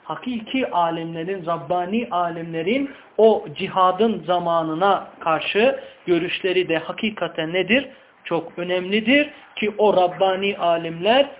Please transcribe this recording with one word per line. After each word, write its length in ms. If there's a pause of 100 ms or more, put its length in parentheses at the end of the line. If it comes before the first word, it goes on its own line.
hakiki 680
alimlerin, 760
Rabbani 640
alimlerin 800 (260)
o 280 (120)
cihadın 720
zamanına 800 (120)
karşı 600 (260)
görüşleri 600
de 100
hakikaten 720
nedir? 360 (360)
Çok 340
önemlidir 720 (260)
ki 220
o 180
Rabbani 600
alimler 720 (120)